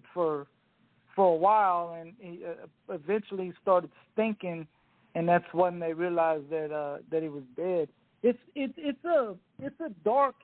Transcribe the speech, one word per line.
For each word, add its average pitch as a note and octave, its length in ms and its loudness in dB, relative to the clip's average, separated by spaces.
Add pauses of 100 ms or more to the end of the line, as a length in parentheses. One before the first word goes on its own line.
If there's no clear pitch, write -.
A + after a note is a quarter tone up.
(160)
for, D#3 320 -2 (680)
for F#3+ 160 6
a E3 40 4
while, F3 640 2
and E3 200 -16
he, F3 240 -16
uh, E3+ 220 -12 (260)
eventually F#3 720 -6
started F3+ 300 4 (200)
stinking, F#3 540 -4 (480)
and E3 160 0
that's F3 220 4
when F3 280 2
they E3 140 -4
realized E3 560 0
that, D#3 220 -4
uh, D3 260 -6 (140)
that D#3+ 100 0
he D#3+ 80 -6
was C#3+ 140 -10 (120)
dead. E3+ 320 -2 (360)
It's, A#3+ 160 2 (160)
it, C4+ 220 -6
it's D4+ 280 -8
a, C4+ 300 2 (240)
it's C#4 200 -12
a D#4+ 120 -8 (120)
dark B3+ 400 2